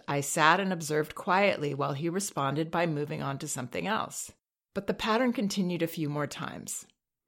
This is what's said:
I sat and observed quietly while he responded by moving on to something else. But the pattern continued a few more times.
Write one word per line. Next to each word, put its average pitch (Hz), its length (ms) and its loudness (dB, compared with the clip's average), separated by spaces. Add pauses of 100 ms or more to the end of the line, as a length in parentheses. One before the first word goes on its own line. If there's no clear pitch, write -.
I 143 140 0
sat 160 400 6
and 190 100 0
observed 151 440 0
quietly 185 600 2
while 139 200 -2
he 160 160 -2
responded 156 600 -2
by 175 160 2
moving 147 360 -2
on 139 160 -4
to 151 100 -8
something 135 380 -4
else. - 440 -4 (440)
But 196 120 -4
the 202 80 -2
pattern 233 380 2
continued 190 500 0
a 165 60 2
few 156 220 -2
more 147 160 -2
times. - 600 -10 (420)